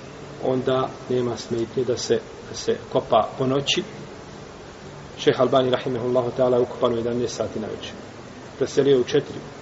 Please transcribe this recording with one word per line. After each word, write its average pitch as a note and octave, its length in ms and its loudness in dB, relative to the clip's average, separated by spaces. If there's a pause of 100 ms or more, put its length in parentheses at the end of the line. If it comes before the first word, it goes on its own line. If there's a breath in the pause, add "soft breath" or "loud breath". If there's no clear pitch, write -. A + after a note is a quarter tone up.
(440)
onda C3 460 2 (200)
nema B2 280 0
smetnje A#2+ 460 -2
da A#2+ 140 0
se, A#2 220 2 (300)
da B2 60 -10
se - 220 0 (140)
kopa A#2 360 4 (100)
po C3 100 0
noći. C#3+ 360 2 (1400)
Šejh C3+ 220 4
Albani, B2+ 280 4
rahimehullahu B2 680 2
ta'ala, B2 180 6
je B2 60 6
ukopan B2 320 2
u A#2 40 0
jedanaest A#2+ 380 -2
sati A2 240 -4
na G#2 80 -4
večer. - 260 -10 (640)
Preselio C#3 360 4
je C3 60 8
u B2 40 6
četiri - 360 0 (220)